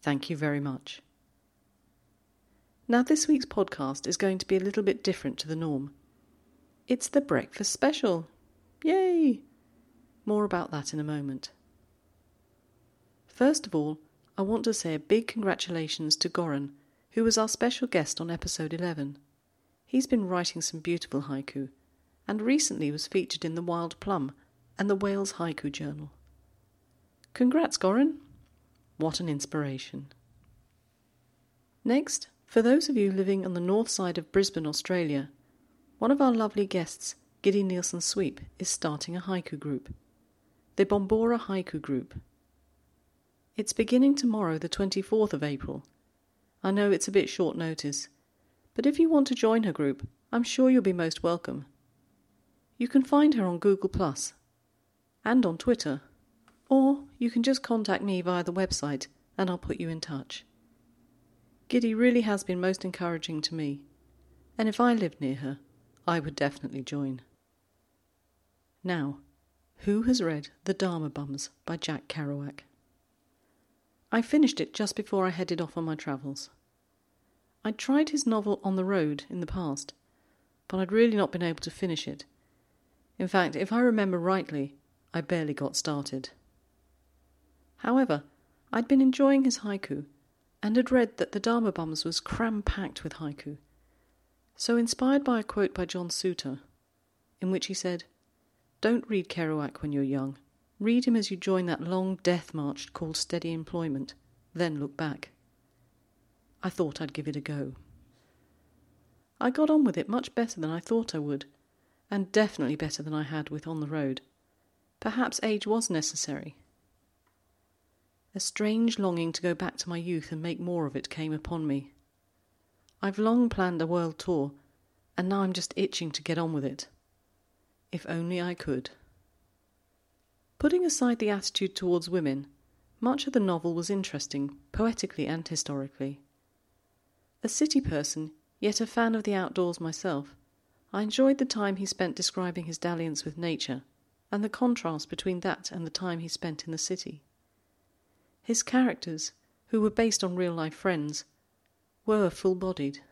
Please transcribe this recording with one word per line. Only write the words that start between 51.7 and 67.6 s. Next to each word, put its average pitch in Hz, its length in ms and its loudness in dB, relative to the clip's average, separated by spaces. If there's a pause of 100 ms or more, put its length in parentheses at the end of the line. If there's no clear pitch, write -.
You 240 120 -2
can 269 140 6
find 285 320 6
her 226 100 2
on 175 140 0
Google 196 320 4
Plus - 420 -2 (880)
and 233 220 4
on 165 140 0
Twitter, 151 420 0 (720)
or 277 340 6 (140)
you 240 120 0
can 240 120 2
just 262 200 2
contact 208 400 0
me 190 200 0
via 175 200 0
the 175 120 -4
website 147 520 -2 (300)
and 190 140 0
I'll 180 80 -2
put - 200 -6
you 170 120 -4
in 160 100 -6
touch. - 460 -10 (1200)
Giddy 233 240 2
really 240 300 6
has 208 200 0
been 180 160 -2
most 185 240 0
encouraging 170 600 -4
to 160 120 -2
me, 143 280 -4 (760)
and 220 100 2
if 214 140 0
I 240 140 8
lived 185 260 -2
near 135 140 -2
her, 139 240 -6 (500)
I 170 120 2
would 147 140 -8
definitely 143 460 -4
join. 135 400 -6 (1600)